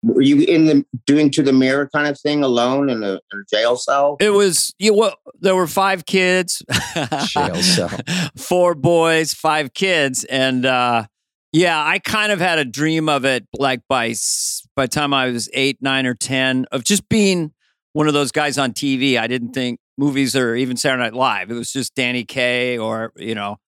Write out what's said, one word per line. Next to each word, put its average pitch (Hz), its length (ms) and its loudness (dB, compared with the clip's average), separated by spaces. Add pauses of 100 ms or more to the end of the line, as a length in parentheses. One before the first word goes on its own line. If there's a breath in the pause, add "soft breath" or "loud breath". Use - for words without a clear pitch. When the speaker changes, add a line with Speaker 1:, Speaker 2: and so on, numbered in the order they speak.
Speaker 1:
were 113 200 2
you 143 200 6
in 160 240 4
the 143 180 4 (220)
doing 147 260 4
to 143 120 2
the 135 100 2
mirror 135 400 2
kind 147 140 0
of 143 120 -6
thing 147 240 0
alone 131 460 0
in 113 140 -4
a, 98 100 -2 (180)
in 101 80 -12
a 98 40 -14 (120)
jail 117 220 2
cell? 143 420 0
Speaker 2:
It 208 120 2
was, 202 480 2
you, 208 160 4
well, 202 200 2 (240)
there 190 160 2
were 180 120 2
five 190 400 -2
kids. 185 600 0
<laughs> 135 600 -4
Speaker 3:
Jail 143 340 -2
cell. 175 300 0 (440 loud breath)
Speaker 2:
Four 180 380 2
boys, 160 600 2
five 151 420 -2
kids, 160 500 0
and, 131 400 0
uh, 123 400 2 (480)
yeah, 165 320 2
I 170 140 0
kind 208 320 -2
of 196 80 0
had 170 200 0
a 143 60 0
dream 156 440 -2
of 139 160 0
it, 127 200 -2 (140)
like, 131 300 0
by 117 220 0
s-, - 600 -6
by 135 120 0
the - 20 0
time 143 260 -2
I 131 180 2
was 117 220 -6
eight, 135 280 0
nine, 135 240 -2
or 123 80 -2
ten, 131 580 -2
of 127 140 -4
just - 240 0
being 190 420 2 (400)
one 151 160 0
of 147 60 2
those 143 180 0
guys 147 260 -2
on 135 140 0
T 135 240 -2
V. 127 220 2
I 113 100 0
didn't 120 240 -4
think 123 260 -4 (200)
movies 139 360 0
or 123 220 0
even 127 220 -2
Saturday 131 260 0
Night 113 100 -4
Live. 113 380 -2
It 120 40 -6
was 117 180 -8
just 135 200 -6
Danny 123 300 -2
Kaye 123 540 0
or, 113 400 -4
you 110 180 -6
know, 104 220 -8 (160)